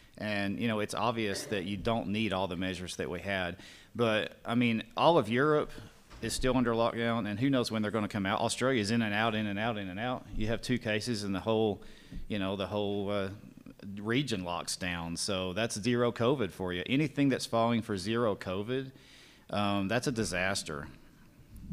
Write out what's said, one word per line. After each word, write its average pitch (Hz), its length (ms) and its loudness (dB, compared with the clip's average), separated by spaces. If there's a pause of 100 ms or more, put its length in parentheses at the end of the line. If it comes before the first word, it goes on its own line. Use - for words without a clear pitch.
(180)
And, 101 400 -2
you 117 120 0
know, 110 100 0
it's 104 160 -2
obvious 110 520 0
that 95 180 -2
you 101 100 -4
don't 113 320 0
need 104 260 0
all 95 140 0
the 87 80 -4
measures 90 400 -4
that 78 140 -2
we 87 100 -4
had. 90 380 -2 (360)
But, 107 520 2
I 113 100 0
mean, 120 280 2 (120)
all 160 220 6
of 107 120 4
Europe 143 420 4 (500)
is 113 120 -2
still 127 240 2
under 120 140 4
lockdown, 117 580 2
and 101 100 -4
who 139 100 4
knows 123 220 2
when 110 100 0
they're 104 100 0
gonna 107 160 0
come 98 180 -2
out. 104 140 2
Australia's 117 520 2
in 117 100 4
and 104 120 0
out, 107 220 2
in 107 120 0
and 101 120 -2
out, 110 180 0
in 95 120 -6
and 90 100 -8
out. 123 260 -4 (100)
You 107 120 0
have 113 140 0
two 123 160 0
cases, 107 460 -2
and 98 120 -2
the 90 60 -2
whole, 110 400 2 (460)
you 107 120 -4
know, 95 160 -2
the 98 120 -2
whole, 101 420 -2
uh, 101 200 0 (680)
region 113 460 0
locks 87 320 0
down. 85 400 -2
So 92 380 0
that's 110 260 0
zero 120 320 4
covid 117 400 2
for 90 220 -4
you. 90 120 -2
Anything 139 440 2
that's 117 160 0
falling 117 360 2
for 107 140 -4
zero 107 400 0
covid, 117 560 -4 (600)
um, 101 360 0
that's 117 200 0
a 143 40 0
disaster. 90 800 -2 (840)